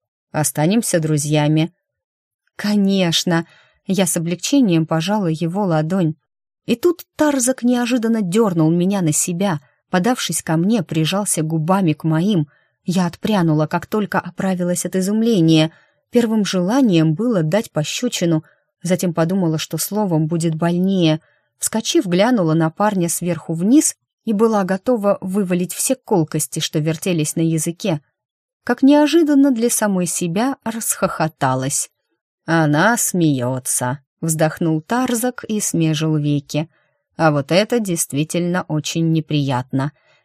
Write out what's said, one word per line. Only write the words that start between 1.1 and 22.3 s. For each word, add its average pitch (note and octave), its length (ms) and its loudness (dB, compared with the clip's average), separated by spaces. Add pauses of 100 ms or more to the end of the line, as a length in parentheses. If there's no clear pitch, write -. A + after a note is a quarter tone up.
"Конечно", F#3+ 920 0 (400)
я F#3 200 0
с - 100 -4
облегчением F3 720 2
пожала F3+ 400 -2
его E3 380 -2
ладонь. D#3+ 500 0 (560)
И A#3+ 60 0
тут E4+ 260 0 (140)
Тарзак C4 480 0
неожиданно A#3 580 0
дёрнул E3+ 480 2
меня F3+ 320 0
на D#3 100 2
себя, F3+ 460 -2 (320)
подавшись F#3 500 -2
ко D#3+ 160 -2
мне, F#3+ 280 0
прижался F#3 580 -2
губами E3 520 0
к - 100 -8
моим. D#3+ 420 0 (380)
Я F3 220 0
отпрянула, E3 600 0
как E3+ 200 -4
только G3+ 340 -2
оправилась F3+ 680 -4
от F3+ 80 -6
изумления. F#3 800 2 (380)
Первым A3+ 340 2
желанием F3+ 680 2
было G#3+ 280 0
дать F3+ 300 -2
пощёчину, E3 720 -2 (400)
затем F3+ 300 -2
подумала, E3+ 440 0
что - 200 -8
словом F3 500 -2
будет E3 260 -2
больнее. F#3 680 0 (380)
Вскочив, A3+ 480 -2
глянула F3+ 480 2